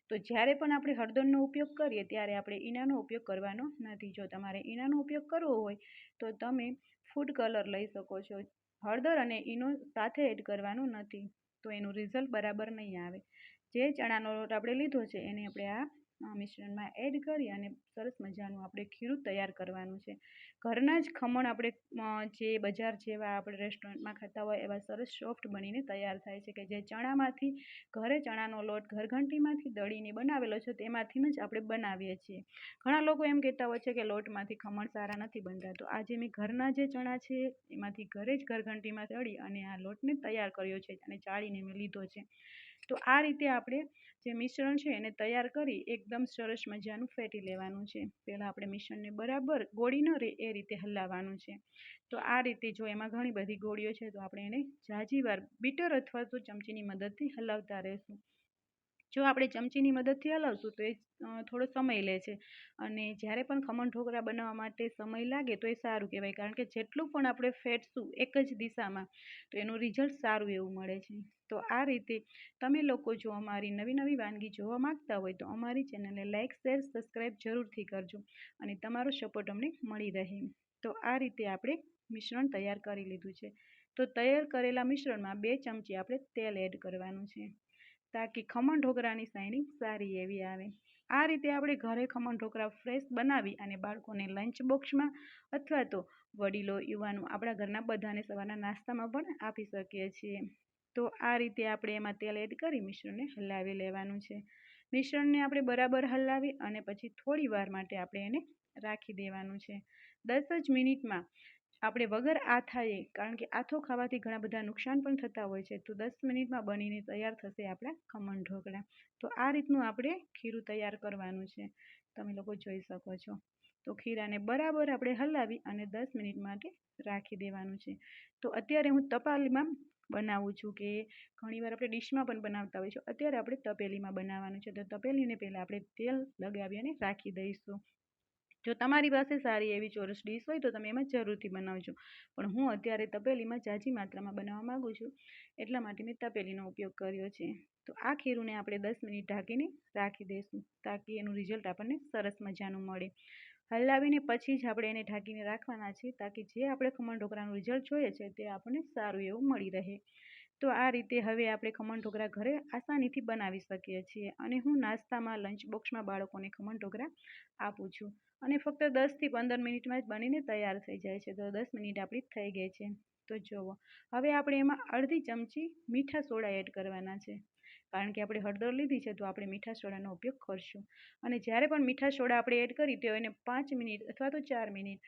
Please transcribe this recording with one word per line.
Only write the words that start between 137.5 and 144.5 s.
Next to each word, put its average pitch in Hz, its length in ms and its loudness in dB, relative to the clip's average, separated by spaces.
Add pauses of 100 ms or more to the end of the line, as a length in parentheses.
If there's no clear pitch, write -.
જો 233 80 0
તમારી 285 360 6
પાસે 277 280 6
સારી 220 320 2
એવી 208 200 0
ચોરસ 202 360 -6
ડીશ 220 220 -4
હોય 311 120 0
તો 254 120 2
તમે 214 180 -6
એમાં 254 160 0
જરૂરથી 208 420 0
બનાવજો, 185 460 -4 (420)
પણ 202 140 0
હું 247 220 4
અત્યારે 214 340 0
તપેલીમાં 226 540 0
ઝાઝી 214 320 -2
માત્રામાં 196 440 -4
બનાવવા 202 260 -6